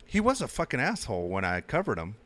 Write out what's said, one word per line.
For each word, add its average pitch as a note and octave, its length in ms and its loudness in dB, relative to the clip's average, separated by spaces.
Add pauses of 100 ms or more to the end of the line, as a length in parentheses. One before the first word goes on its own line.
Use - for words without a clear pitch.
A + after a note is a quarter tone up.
He - 140 0
was B3+ 240 4
a C#3 60 -4
fucking D#3+ 320 -2
asshole A2+ 480 -2
when F#2+ 160 0
I F2+ 160 2
covered D3 400 0
him. F#2 260 -6